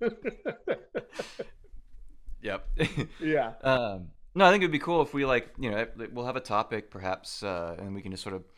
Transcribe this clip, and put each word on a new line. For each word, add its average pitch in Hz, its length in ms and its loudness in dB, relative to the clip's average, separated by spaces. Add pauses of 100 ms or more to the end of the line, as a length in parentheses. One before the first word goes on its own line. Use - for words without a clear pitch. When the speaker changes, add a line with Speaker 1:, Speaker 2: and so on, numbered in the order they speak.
Speaker 1:
<laughs> 233 120 2 (2250)
Speaker 2:
Yep. 98 260 -2 (260)
<laughs> - 260 -4
Speaker 1:
Yeah. 147 320 2 (100)
Speaker 2:
Um, 113 460 2 (260)
no, 196 120 8
I 175 40 12
think 202 120 8
it'd 170 100 2
be 147 60 2
cool 170 240 2
if 139 120 0
we, 139 120 2
like, 127 320 2
you 127 120 -2
know, 107 160 0 (260)
we'll 120 140 -6
have 127 100 -2
a 131 40 0
topic 110 500 0
perhaps, 92 520 -4
uh, 85 360 -2
and 98 160 -8
we 98 80 -6
can 95 80 -8
just 92 120 -8
sort 98 120 -6
of, 92 80 -6 (160)